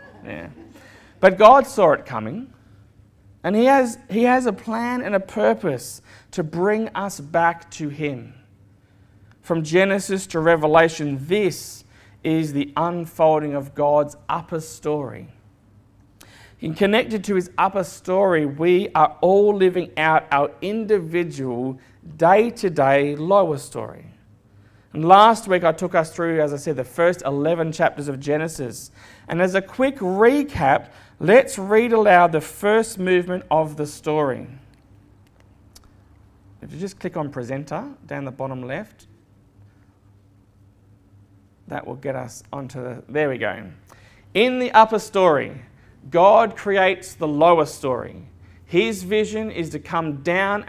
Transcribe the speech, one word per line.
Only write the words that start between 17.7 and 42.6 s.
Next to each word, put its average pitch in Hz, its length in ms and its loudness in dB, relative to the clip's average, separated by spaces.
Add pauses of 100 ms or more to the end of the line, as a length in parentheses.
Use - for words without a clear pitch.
story, 180 640 0
we 175 480 0
are 156 260 4
all 202 340 4
living 180 400 0
out 156 360 2
our 143 180 2 (140)
individual, 160 1120 -4 (400)
day-to-day 160 960 2
lower 165 440 0
story. - 480 -14 (840)
And 156 120 -4
last 214 420 8
week 180 160 2
I 165 100 4
took 175 200 -6
us 165 180 0
through, 165 300 -2
as 147 100 0
I 143 60 -6
said, 139 200 -6
the 131 60 -4
first 175 400 0
eleven 156 480 -2
chapters 147 360 -2
of 135 120 -8
Genesis. 147 720 -6 (380)
And 165 140 -2
as 185 120 0
a 190 80 0
quick 262 360 -4
recap, 196 880 2 (320)
let's 202 380 4
read 214 340 2
aloud 185 400 6
the 160 80 0
first 214 580 -2
movement 180 540 0
of 156 240 0
the 147 100 -6
story. 143 640 -4 (2250)
If 147 100 -18
you 143 80 -14
just 190 180 -12
click 175 200 -10
on 147 120 -6
presenter 139 600 -10 (180)
down 143 160 -10
the 131 80 -10
bottom 135 320 -10
left, 151 440 -14 (2500)
that - 180 -10
will 123 100 -12
get 135 200 -8
us 127 260 -14 (120)
onto 135 280 -12